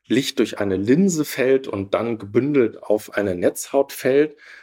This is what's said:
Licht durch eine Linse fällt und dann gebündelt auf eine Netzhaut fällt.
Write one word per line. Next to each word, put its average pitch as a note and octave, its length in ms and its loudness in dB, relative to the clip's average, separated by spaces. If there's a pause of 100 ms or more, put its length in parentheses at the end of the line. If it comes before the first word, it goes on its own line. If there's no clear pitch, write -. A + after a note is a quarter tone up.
Licht B2+ 340 0
durch - 180 -2
eine G2+ 180 -2
Linse D3+ 480 2
fällt C3+ 440 0
und G2 260 -6
dann A2+ 240 -2
gebündelt A#2+ 640 0
auf - 320 -2
eine G2+ 220 -2
Netzhaut C3+ 560 -2
fällt. C#3+ 440 0 (260)